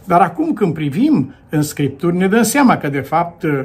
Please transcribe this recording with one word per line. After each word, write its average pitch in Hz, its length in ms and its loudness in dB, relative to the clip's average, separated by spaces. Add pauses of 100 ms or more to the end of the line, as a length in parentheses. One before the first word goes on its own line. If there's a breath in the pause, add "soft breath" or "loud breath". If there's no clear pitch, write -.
Dar 175 180 4
acum 294 320 -2
când 190 200 0
privim 160 600 0 (160 loud breath)
în 156 120 0
Scripturi, 147 560 -2
ne 185 100 2
dăm 220 160 4
seama 247 340 2
că, 151 100 -6
de 139 120 -4
fapt, 160 440 -4 (200)